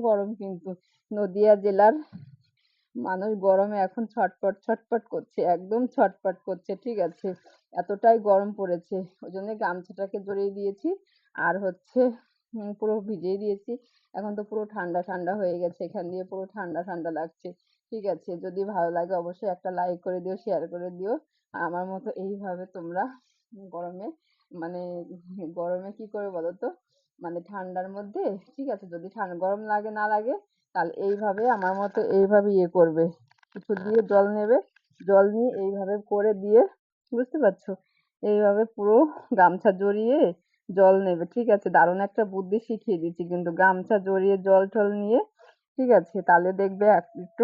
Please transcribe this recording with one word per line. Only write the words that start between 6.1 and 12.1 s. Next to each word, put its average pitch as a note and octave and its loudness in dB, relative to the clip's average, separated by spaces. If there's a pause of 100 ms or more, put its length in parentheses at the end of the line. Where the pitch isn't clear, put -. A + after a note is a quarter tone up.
করছে, F#3 -8
ঠিক A3+ -8
আছে? E3+ -4 (460)
এতটাই G3+ 2
গরম G3+ 2
পড়েছে, F#3 -4 (240)
ওই E3+ -16
জন্য F#3+ -10 (100)
গামছাটাকে F#3+ -6
জড়িয়ে G3 -4
দিয়েছি। G3+ -6 (460)
আর E3+ 0
হচ্ছে, G3 -2 (520)